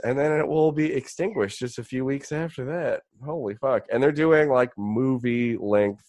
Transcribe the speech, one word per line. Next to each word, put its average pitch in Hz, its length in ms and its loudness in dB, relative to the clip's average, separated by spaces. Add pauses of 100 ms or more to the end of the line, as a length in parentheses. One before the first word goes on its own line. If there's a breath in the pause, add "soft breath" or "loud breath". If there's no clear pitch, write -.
And 123 140 0
then 147 220 2
it - 80 0
will 156 240 2
be 156 220 0
extinguished 139 680 -4
just 123 200 -8
a 120 40 -10
few 131 220 -6
weeks 139 260 -6
after 156 340 -6
that. 151 360 -4 (220)
Holy 135 320 -6
fuck. 123 360 0
And 117 100 2
they're 143 100 4
doing, 151 380 4
like, 123 280 2
movie 120 840 0
length 104 500 2